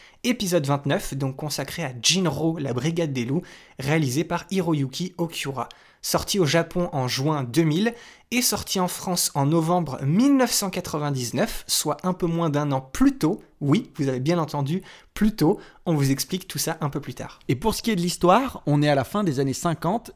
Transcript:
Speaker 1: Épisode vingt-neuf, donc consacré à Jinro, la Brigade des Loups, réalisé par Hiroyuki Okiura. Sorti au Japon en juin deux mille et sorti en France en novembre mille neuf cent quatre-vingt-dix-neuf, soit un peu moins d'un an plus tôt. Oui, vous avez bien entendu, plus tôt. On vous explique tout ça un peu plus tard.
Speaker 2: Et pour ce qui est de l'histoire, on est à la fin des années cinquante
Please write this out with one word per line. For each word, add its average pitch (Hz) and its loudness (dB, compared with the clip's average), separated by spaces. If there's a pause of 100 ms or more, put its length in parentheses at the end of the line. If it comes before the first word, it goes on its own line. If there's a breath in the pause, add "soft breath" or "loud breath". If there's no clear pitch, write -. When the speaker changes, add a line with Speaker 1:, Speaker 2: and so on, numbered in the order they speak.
(240 loud breath)
Speaker 1:
Épisode 185 0
vingt-neuf, 143 0
donc 139 -4
consacré 151 -8
à 131 -6
Jinro, 165 2
la 139 -4
Brigade 156 -2
des 143 -2
Loups, 143 0 (360 loud breath)
réalisé 147 0
par 170 -6
Hiroyuki 165 -2
Okiura. 131 -6 (320 loud breath)
Sorti - 0
au 175 4
Japon 165 0
en 127 -2
juin 139 0
deux 127 2
mille 185 2 (380 loud breath)
et 247 0
sorti - -2
en 180 2
France - -2
en 139 2
novembre 160 2
mille 226 6
neuf 254 4
cent 196 0
quatre-vingt-dix-neuf, 143 -2
soit - -2
un 185 2
peu 180 -2
moins 165 0
d'un 147 0
an 135 0
plus - 2
tôt. 160 0 (180)
Oui, 147 2
vous 139 0
avez 127 -2
bien 165 0
entendu, 151 -2 (300 loud breath)
plus 214 2
tôt. 160 2 (280 loud breath)
On 175 2
vous 139 2
explique 156 -4
tout - -8
ça 165 -4
un 156 -2
peu 139 -4
plus - -10
tard. - -14
Speaker 2:
Et 127 2
pour 214 0
ce - -6
qui 226 0
est 214 2
de 175 0
l'histoire, 180 2
on 147 4
est 147 4
à 147 4
la 135 4
fin 208 -2
des 139 0
années 139 0
cinquante 170 -2